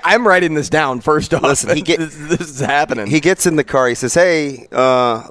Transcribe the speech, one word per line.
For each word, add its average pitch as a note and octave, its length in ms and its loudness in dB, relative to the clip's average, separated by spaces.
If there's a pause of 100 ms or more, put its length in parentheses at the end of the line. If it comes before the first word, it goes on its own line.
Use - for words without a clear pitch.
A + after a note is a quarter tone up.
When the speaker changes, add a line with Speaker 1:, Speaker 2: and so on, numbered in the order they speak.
Speaker 1:
I'm A3+ 200 2
writing F3+ 280 4
this D3 160 -4
down, C#3 320 0
first D3+ 320 0
off. D3+ 100 0
Speaker 2:
Listen, - 320 0
he D#3 60 -4
get E3+ 180 0
Speaker 1:
<laughs> - 0 -
This, D#3 160 -8
this D#3 340 -6
is C3+ 120 -16
happening. C3+ 460 -2
Speaker 2:
He D3 120 2
gets F3+ 260 0
in D#3+ 120 2
the D3 80 0
car. C3 240 2
He A#2+ 60 -2
says, B2 180 -4
"Hey, D#3 580 0
uh, B2 600 2